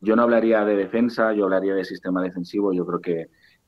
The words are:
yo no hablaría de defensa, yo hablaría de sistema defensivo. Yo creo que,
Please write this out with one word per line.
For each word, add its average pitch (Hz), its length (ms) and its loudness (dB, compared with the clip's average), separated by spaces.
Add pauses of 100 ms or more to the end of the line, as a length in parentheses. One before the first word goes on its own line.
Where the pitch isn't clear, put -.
yo 110 160 2
no 117 60 4
hablaría 113 420 4
de 104 120 2
defensa, 113 580 0
yo 104 100 2
hablaría 95 300 0
de 92 100 -2
sistema 92 380 -4
defensivo. 92 500 -4
Yo 87 140 -2
creo 87 160 -4
que, 85 260 -4 (400)